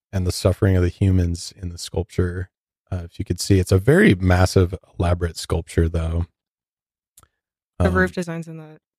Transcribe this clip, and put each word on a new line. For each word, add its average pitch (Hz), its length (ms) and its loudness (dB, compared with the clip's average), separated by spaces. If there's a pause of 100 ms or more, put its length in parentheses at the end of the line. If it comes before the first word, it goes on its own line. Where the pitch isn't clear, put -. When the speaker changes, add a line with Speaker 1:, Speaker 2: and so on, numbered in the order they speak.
(100)
Speaker 1:
and 92 160 -4
the 90 60 -2
suffering 95 420 0
of 90 80 4
the 90 60 2
humans 87 680 0
in 95 140 -14
the 85 100 -14
sculpture. 92 680 -6 (420)
Uh, 90 140 -8
if - 140 -20
you 98 80 -8
could - 140 -6
see, 98 180 2
it's 90 140 0
a 95 60 4
very 143 360 4
massive, 90 600 2 (240)
elaborate 87 380 -2
sculpture, 85 540 -2
though. 82 340 -4 (1500)
Speaker 2:
The 190 100 2
Speaker 1:
Um, 180 60 0
Speaker 2:
roof 185 180 0
design's 165 360 -10
in 160 80 -16
the 156 220 -20 (200)